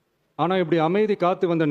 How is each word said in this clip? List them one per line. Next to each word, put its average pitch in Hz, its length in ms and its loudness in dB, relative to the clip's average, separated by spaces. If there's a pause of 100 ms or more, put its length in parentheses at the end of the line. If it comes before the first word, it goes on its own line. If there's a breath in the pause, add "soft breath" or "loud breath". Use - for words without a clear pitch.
(420)
ஆனா 180 200 0
இப்படி 165 260 0
அமைதி 202 340 0
காத்து 180 300 0
வந்த 160 180 0